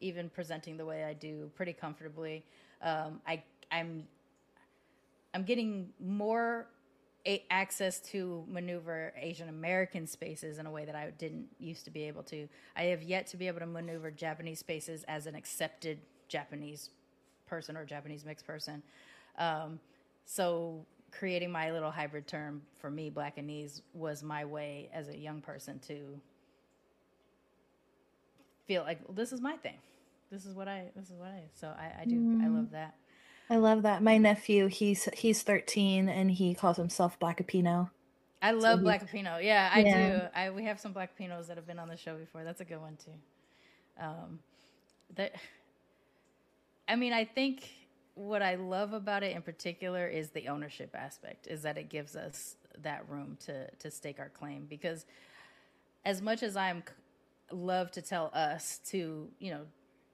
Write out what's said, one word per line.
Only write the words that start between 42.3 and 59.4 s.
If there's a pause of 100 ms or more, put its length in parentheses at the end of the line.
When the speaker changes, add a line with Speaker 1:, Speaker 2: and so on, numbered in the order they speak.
Speaker 1:
That's
a
good
one,
too. (920)
Um, (760)
that, (1500)
I
mean,
I
think (460)
what
I
love
about
it
in
particular
is
the
ownership
aspect,
is
that
it
gives
us (260)
that
room
to,
to
stake
our
claim.
Because (960)
as
much
as
I'm
c-, (580)
love
to
tell
us
to, (100)
you